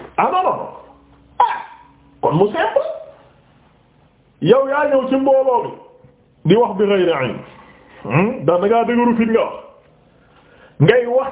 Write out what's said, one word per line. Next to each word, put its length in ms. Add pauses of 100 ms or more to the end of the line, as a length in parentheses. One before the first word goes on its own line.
(160)
Ah 160
non, 100
non, 160
non. 100 (720)
Ah, 240 (580)
kon 140
mu 140
simple. 500 (1400)
Yow 260
yaa 200
ñëw 200
ci 80
mbooloo 480
mi 60 (760)
di 120
wax 200
bi 100
ghayri 240
ilm. 280 (640)
Hmm? 260 (120)
Ndax 180
da 80
ngaa 160
dëgëru 320
fit 140
nga 120
wax. 120 (1300)
Ngay 260
wax 260